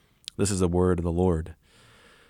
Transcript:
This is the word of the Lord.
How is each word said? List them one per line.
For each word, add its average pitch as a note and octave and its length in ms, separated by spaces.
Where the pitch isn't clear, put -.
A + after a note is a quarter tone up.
This G2+ 140
is F#2+ 120
the F#2 60
word F2+ 300
of E2+ 60
the E2+ 80
Lord. E2+ 420